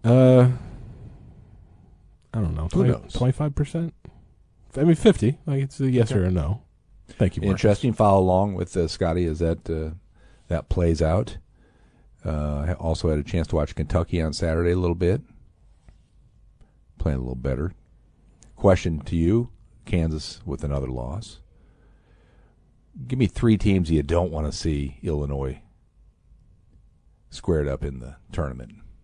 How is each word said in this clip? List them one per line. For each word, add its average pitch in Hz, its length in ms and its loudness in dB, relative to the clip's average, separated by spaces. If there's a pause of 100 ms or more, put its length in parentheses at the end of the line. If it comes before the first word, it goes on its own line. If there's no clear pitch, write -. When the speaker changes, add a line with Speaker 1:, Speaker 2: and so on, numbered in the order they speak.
Speaker 1:
Uh, 127 460 8 (1800)
I 113 80 -2
don't 80 140 -2
know. 76 100 -6
Speaker 2:
Who 85 40 -6 (160)
Speaker 1:
Twenty, 123 80 4
Speaker 2:
knows? - 200 -6
Speaker 1:
twenty-five 139 420 0
percent? 165 400 -4 (840)
I 139 80 2
mean, 170 100 8
fifty. 147 520 4
Like, 139 180 -2
it's - 160 -10
a 131 100 0
yes 120 220 2
Speaker 2:
Okay. 101 80 2
Speaker 1:
or 90 40 2
a 92 60 2
no. 90 320 -2 (460)
Thank - 280 0
you, 80 60 -6
Marcus. 98 100 2
Speaker 2:
Interesting. 104 420 2
Follow 98 280 6
along 92 320 2
with, 92 220 -6
uh, 85 100 0
Scotty 85 400 -2
as 78 140 -2
that, 82 280 -2
uh, 80 260 -6 (540)
that 85 200 -6
plays 82 340 2
out. 90 360 0 (840)
Uh, 76 440 -4
I 90 60 -2
also 82 340 -4
had 76 100 0
a 73 40 -2
chance 82 260 -2
to 85 80 -2
watch 73 180 -2
Kentucky 82 460 -2
on 78 120 -2
Saturday 85 400 -2
a 90 60 0
little 87 160 0
bit. 90 280 0 (1800)
Playing 67 200 -2
a - 20 -4
little 64 140 -6
better. 67 380 -4 (840)
Question 87 440 2
to 82 160 -6
you, 104 340 2 (360)
Kansas 80 580 -2
with 67 200 -8
another 69 240 -4
loss. 64 520 -10 (1700)
Give 127 120 -4
me 120 80 4
three 113 300 2
teams 95 340 2
you 76 120 4
don't 85 280 0
wanna 76 220 -4
see 71 500 -4
Illinois 71 600 -6 (1700)
squared 78 380 -2
up 67 160 -6
in 67 160 -10
the 67 160 -18 (160)
tournament. 62 400 -8 (320)